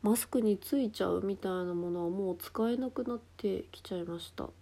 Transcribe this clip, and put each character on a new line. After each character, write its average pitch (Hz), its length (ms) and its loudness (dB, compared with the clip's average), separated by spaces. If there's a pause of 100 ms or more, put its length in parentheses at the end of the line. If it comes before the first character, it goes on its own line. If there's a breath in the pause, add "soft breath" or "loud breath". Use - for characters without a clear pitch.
マ 220 140 6
ス - 120 -2
ク 247 140 2
に 208 160 6
つ - 220 0
い 226 120 2
ち 196 120 -2
ゃ 180 60 2
う 180 140 2
み 196 140 0
た 190 120 -2
い - 20 0
な 180 220 -2
も 175 180 0
の 175 140 0
は 170 40 0
も 190 240 0
う 175 40 -6
使 226 320 0
え 240 80 2
な 254 120 -2
く 247 140 -4
な 240 120 -2
っ 214 40 -6 (180)
て 190 340 -2
き - 100 -18
ち - 120 -8
ゃ 180 40 -2
い 175 60 -4
ま 170 160 -6
し - 140 -12
た。 - 160 -8 (120)